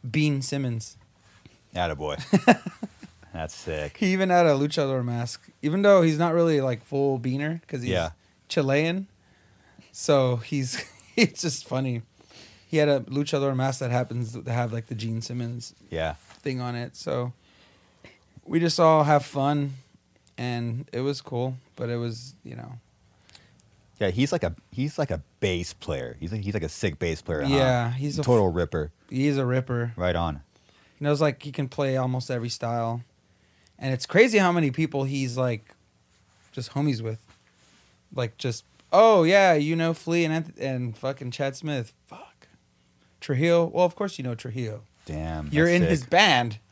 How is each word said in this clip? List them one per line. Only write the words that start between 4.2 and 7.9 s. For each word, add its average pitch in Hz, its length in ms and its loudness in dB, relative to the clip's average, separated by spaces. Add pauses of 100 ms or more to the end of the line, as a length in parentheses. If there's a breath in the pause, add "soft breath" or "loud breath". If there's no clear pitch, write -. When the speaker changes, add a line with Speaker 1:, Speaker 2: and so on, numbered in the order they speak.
Speaker 1:
had 175 160 6
a 156 60 6
luchador 139 520 0
mask, 117 440 -6 (160)
even 160 180 0
though 196 220 8
he's 156 160 4
not 170 140 2
really, 165 280 4
like, 123 240 -2
full 139 340 0
beaner 143 480 -4
'cause 131 140 -8
he's 123 100 -4